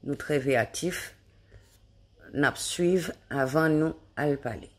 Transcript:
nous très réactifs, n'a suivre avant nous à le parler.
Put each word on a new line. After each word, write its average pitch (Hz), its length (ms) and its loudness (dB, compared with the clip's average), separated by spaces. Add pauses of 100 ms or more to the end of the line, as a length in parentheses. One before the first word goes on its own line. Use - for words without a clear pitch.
nous 143 120 -4
très 147 220 -2
réactifs, 135 760 -2 (1160)
n'a 135 220 2
suivre 175 580 0 (160)
avant 139 400 2
nous 156 240 2 (240)
à 147 100 0
le 143 80 2
parler. 117 440 -10